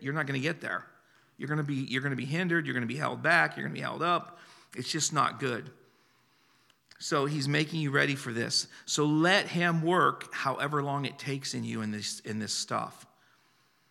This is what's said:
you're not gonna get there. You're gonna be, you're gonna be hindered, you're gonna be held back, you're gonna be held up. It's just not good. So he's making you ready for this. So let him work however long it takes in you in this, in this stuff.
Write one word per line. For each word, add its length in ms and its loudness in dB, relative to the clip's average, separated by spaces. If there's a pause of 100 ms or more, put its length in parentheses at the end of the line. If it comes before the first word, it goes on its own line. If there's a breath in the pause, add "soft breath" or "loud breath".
you're 120 -2
not 140 0
gonna 100 0
get 240 -2
there. 240 -4 (520 soft breath)
You're 120 -6
gonna 140 0
be, 120 -2
you're 280 -2
gonna 120 0
be 100 -2
hindered, 420 0
you're 80 -2
gonna 100 0
be 120 -4
held 260 -2
back, 340 4
you're 80 -4
gonna 80 -4
be 80 -6
held 220 -4
up. 340 0 (380 loud breath)
It's 160 -4
just 220 0
not 260 2
good. 320 -2 (1300 soft breath)
So 260 0
he's 220 0
making 320 2
you 100 0
ready 260 4
for 160 -6
this. 360 0 (180 loud breath)
So 200 2
let 420 6
him 340 2
work 500 2
however 520 0
long 220 0
it 120 -6
takes 380 -6
in 80 -4
you 180 -4
in 100 -2
this, 280 -6
in 200 -6
this 140 -4
stuff. 540 -4 (840 soft breath)